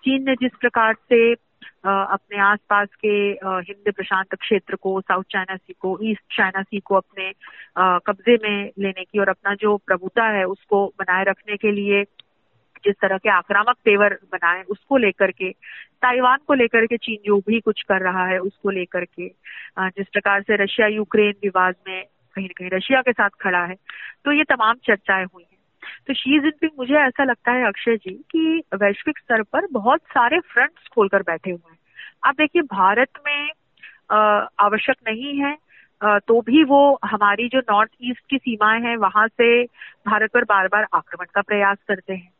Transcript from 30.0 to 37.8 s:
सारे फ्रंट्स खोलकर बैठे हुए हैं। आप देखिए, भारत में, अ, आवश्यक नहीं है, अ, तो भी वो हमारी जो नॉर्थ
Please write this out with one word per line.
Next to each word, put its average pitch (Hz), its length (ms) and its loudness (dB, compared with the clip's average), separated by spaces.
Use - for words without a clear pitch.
सारे 269 400 0
फ्रंट्स - 540 -2
खोलकर 196 280 2
बैठे 175 280 -6
हुए 170 200 -10
हैं। 165 80 -20
आप 277 100 2
देखिए, 302 280 0
भारत 208 460 2
में, 294 220 -4
अ, 214 380 2
आवश्यक 208 360 2
नहीं 269 300 -6
है, 285 180 -4
अ, 208 160 4
तो 226 220 2
भी 254 240 4
वो 277 400 6
हमारी 208 440 0
जो 262 100 0
नॉर्थ 220 320 0